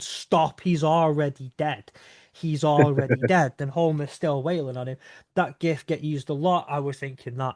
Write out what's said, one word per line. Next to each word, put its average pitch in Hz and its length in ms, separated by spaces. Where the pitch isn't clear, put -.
Stop, - 600
he's 170 220
already 151 720
dead. 147 340
He's 151 300
already 139 640
dead. 160 320
And 139 120
Homer's 156 400
still 143 300
wailing 139 360
on 127 100
him. 131 100
That 160 240
gif 160 260
get - 160
used 147 280
a 156 40
lot. 165 360
I 143 100
was 139 200
thinking 131 380
that. 131 180